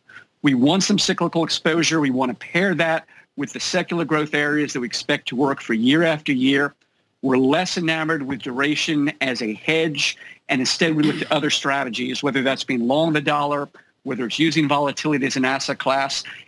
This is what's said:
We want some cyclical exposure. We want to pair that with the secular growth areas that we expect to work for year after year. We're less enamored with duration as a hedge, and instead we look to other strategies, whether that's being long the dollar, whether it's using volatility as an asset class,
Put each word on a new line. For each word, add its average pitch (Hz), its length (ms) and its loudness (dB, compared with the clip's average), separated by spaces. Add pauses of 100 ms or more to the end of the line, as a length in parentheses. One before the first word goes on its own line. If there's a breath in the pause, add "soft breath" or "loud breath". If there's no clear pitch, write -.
(420 loud breath)
We 139 140 4
want 151 280 4
some 202 140 2
cyclical 170 460 0
exposure. 160 580 0
We 139 80 2
want 127 280 0
to - 100 -16
pair 185 280 0
that 160 300 0 (320 loud breath)
with 139 160 -6
the 123 60 -10
secular 170 440 -2
growth 151 300 0
areas 147 400 0
that 139 80 -6
we 120 60 -4
expect - 420 -4
to 127 80 -6
work 135 240 0
for 117 140 -2
year 131 260 4
after 156 320 0
year. 139 400 2 (480)
We're 131 160 2
less 151 400 2
enamored 160 460 0
with 131 180 -6
duration 143 800 0
as 131 200 -2
a 107 120 -2
hedge, 156 640 -2 (320 loud breath)
and 135 100 2
instead 156 360 0
we 151 80 4
look 151 160 0
to 147 140 -4
other 147 160 0
strategies, 127 760 -2
whether 135 180 0
that's 131 220 0
being 120 240 -2
long 156 260 2
the 151 80 0
dollar, 147 480 -2 (340 loud breath)
whether 127 220 -4
it's 110 140 -4
using 151 280 2
volatility 143 580 0
as 127 120 -4
an 131 80 2
asset 135 340 -2
class, 135 440 0 (240 loud breath)